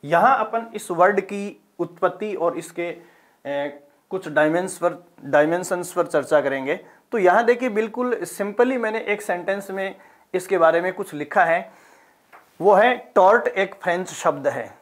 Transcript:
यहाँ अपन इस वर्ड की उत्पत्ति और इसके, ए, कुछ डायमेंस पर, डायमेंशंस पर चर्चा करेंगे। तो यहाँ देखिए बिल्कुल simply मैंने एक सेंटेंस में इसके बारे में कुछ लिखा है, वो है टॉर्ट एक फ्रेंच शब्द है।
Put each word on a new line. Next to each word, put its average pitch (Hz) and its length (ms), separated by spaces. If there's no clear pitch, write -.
यहाँ 190 360
अपन 226 340
इस 208 180
वर्ड 190 300
की 202 380
उत्पत्ति 185 560
और 160 240
इसके, 170 360
ए, 143 360
कुछ 185 180
डायमेंस 156 500
पर, 151 260
डायमेंशंस 170 680
पर 175 140
चर्चा 151 340
करेंगे। 135 340
तो 233 60
यहाँ 190 260
देखिए 240 260
बिल्कुल 226 440
simply 240 500
मैंने 220 240
एक 208 200
सेंटेंस 196 480
में 190 240
इसके 185 240
बारे 165 220
में 185 120
कुछ 190 220
लिखा 147 300
है, 170 260
वो 196 140
है 233 200
टॉर्ट 202 340
एक 190 260
फ्रेंच 180 340
शब्द 143 400
है। 120 200